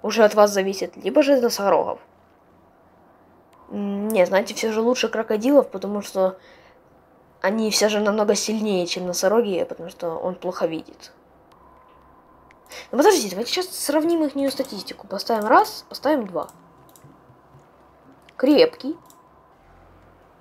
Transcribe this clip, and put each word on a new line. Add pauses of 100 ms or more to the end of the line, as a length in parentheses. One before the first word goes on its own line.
уже
от
вас
зависит,
либо
же
носорогов. (1700)
М,
не,
знаете,
всё
же
лучше
крокодилов,
потому
что (1000)
они
всё
же
намного
сильнее,
чем
носороги,
потому
что
он
плохо
видит. (1800)
Ну,
подождите,
давайте
сейчас
сравним
ихнюю
статистику.
Поставим
раз,
поставим
два. (1900)
Крепкий, (1400)